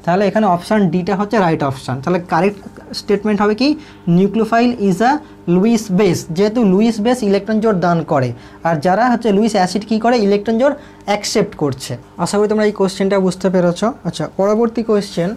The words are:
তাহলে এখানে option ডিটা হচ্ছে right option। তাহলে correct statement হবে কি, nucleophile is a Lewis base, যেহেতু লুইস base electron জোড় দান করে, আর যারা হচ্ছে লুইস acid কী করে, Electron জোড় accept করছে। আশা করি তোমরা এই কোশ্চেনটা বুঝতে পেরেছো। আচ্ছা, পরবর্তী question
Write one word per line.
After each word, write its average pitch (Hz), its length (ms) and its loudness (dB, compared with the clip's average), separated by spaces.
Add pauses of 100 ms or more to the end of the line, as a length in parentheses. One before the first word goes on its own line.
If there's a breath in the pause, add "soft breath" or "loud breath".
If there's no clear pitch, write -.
তাহলে 180 260 2
এখানে 214 160 0 (100)
option 208 240 -2 (120)
ডিটা 180 280 -2
হচ্ছে 208 240 -2
right 160 260 0
option। 131 320 -8
তাহলে 175 160 -2 (140)
correct 190 280 0 (400)
statement 208 420 0
হবে 208 180 2
কি, 269 80 2 (500 loud breath)
nucleophile 226 540 2 (160)
is 175 100 0 (120)
a - 20 2 (420 loud breath)
Lewis 220 300 2 (140)
base, 202 220 2 (160)
যেহেতু 214 240 0 (120)
লুইস 220 320 2
base 247 140 2 (100)
electron 196 360 0
জোড় 214 220 2
দান 170 120 2 (140)
করে, 123 180 0 (380 loud breath)
আর 170 60 2 (120)
যারা 190 260 2
হচ্ছে 233 240 0
লুইস 220 240 2
acid 202 300 -2
কী 220 140 0
করে, 247 120 4 (100)
Electron 202 340 0
জোড় 277 140 2 (340 loud breath)
accept 208 440 -2 (100)
করছে। 135 300 -4 (320)
আশা 170 140 -4
করি 208 140 2
তোমরা 214 160 2
এই 208 120 -2
কোশ্চেনটা 196 360 0 (100)
বুঝতে 185 280 -2
পেরেছো। 175 320 0 (220)
আচ্ছা, 160 160 -6 (140)
পরবর্তী 220 520 0
question 196 460 -2